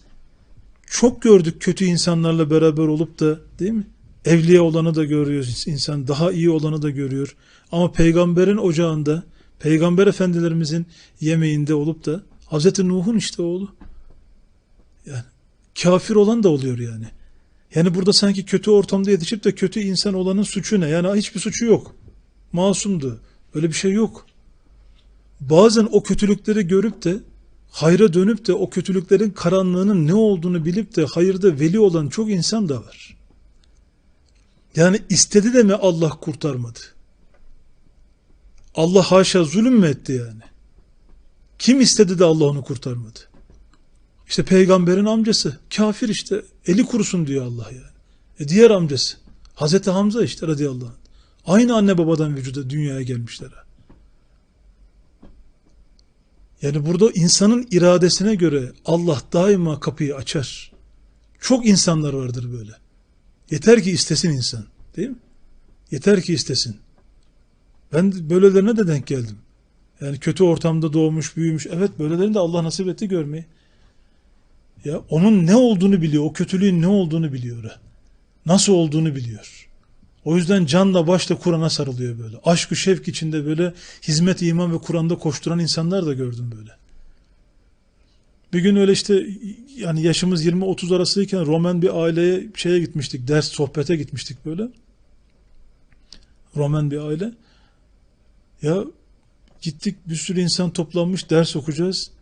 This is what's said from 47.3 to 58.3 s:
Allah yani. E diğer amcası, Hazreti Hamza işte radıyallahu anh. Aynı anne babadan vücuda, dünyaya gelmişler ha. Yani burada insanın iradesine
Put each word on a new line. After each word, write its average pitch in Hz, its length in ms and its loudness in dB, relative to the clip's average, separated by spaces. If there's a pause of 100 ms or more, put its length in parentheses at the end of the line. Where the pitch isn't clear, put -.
Allah 117 260 -12
yani. 127 220 -20 (460)
E 147 80 -8
diğer 214 240 8
amcası, 160 460 -2 (380)
Hazreti 185 340 0
Hamza 208 340 0
işte 156 240 -6
radıyallahu 139 380 -4
anh. - 680 -8
Aynı 240 220 4
anne 202 220 4
babadan 156 380 0
vücuda, 135 340 -8
dünyaya 143 320 -4
gelmişler 123 460 -10
ha. - 160 -20 (3000)
Yani 143 240 -4
burada 175 260 4
insanın 202 600 2
iradesine 180 640 2